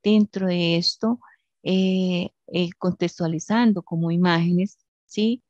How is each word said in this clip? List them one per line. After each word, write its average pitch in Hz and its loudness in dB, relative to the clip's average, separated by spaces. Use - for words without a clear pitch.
dentro 208 2
de 170 0
esto, 226 -2
eh, 185 0
eh, 180 -4
contextualizando 180 -2
como 165 -4
imágenes, 175 0
¿sí? 226 -2